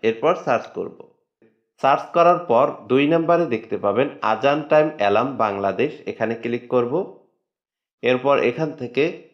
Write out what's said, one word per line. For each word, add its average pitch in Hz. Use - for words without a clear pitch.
এরপর 113
সার্চ 120
করব। 90
সার্চ 139
করার 175
পর 123
দুই 135
নম্বরে 165
দেখতে 107
পাবেন 107
আজান 139
টাইম 151
অ্যালার্ম 107
বাংলাদেশ, 101
এখানে 113
ক্লিক 120
করব। 120
এরপর 127
এখান 156
থেকে 131